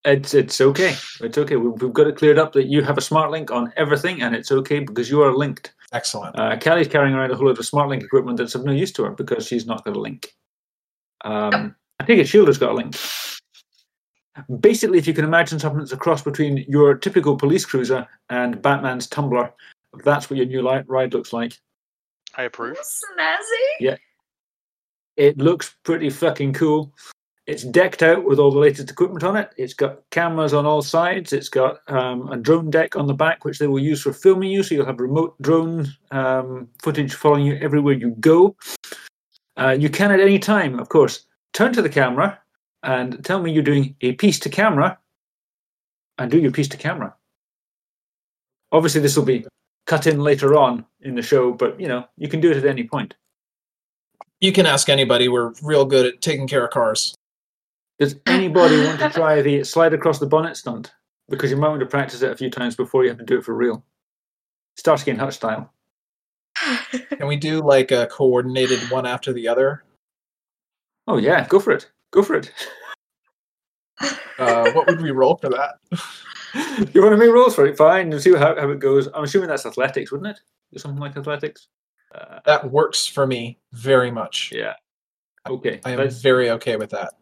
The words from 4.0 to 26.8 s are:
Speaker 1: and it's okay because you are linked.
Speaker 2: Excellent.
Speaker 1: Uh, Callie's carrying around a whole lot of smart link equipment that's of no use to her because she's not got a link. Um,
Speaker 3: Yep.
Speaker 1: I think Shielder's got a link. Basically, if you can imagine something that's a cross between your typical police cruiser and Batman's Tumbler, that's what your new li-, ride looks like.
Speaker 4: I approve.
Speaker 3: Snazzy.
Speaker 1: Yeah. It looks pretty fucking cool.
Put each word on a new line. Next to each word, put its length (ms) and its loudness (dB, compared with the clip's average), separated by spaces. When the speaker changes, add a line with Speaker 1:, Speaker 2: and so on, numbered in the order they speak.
Speaker 1:
and 120 -2
it's 160 -6
okay 280 0
because 320 -6
you 100 2
are 120 6
linked. 400 -4
Speaker 2:
Excellent. 440 -10
Speaker 1:
Uh, 200 -2
Callie's 320 0
carrying 240 2
around 180 -2
a 40 -4
whole 120 0
lot 120 2
of 80 -8
smart 200 -2
link 160 -6
equipment 360 -2
that's 160 -6
of 100 -6
no 80 -2
use 200 -2
to 100 -4
her 80 -4
because 340 -6
she's 220 -6
not 180 -10
got 100 -8
a 40 -6
link. 340 -12
Um, 300 -4
Speaker 3:
Yep. 180 -6
Speaker 1:
I 60 -10
think 220 6
Shielder's 300 6
got 140 -2
a 20 -4
link. 220 -8
Basically, 380 4
if 100 2
you 60 -2
can 120 0
imagine 340 0
something 200 -4
that's 120 -10
a 60 -10
cross 260 -2
between 440 -2
your 280 6
typical 420 0
police 280 0
cruiser 420 -4
and 340 -4
Batman's 420 -2
Tumbler, 480 -4
that's 260 0
what 80 -6
your 100 0
new 200 -4
li-, 200 0
ride 260 -2
looks 180 -6
like. 280 -8
Speaker 4:
I 80 -8
approve. 340 -10
Speaker 3:
Snazzy. 920 -6
Speaker 1:
Yeah. 160 0
It 200 4
looks 460 0
pretty 260 -2
fucking 440 -2
cool. 380 0